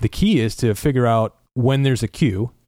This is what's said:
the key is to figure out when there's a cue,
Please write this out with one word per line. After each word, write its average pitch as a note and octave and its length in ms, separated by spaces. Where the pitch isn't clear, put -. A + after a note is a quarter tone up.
the A2+ 80
key G3 320
is A2 160
to A2+ 180
figure B2+ 320
out A2+ 300
when C3+ 300
there's C3 180
a A2 60
cue, A2+ 420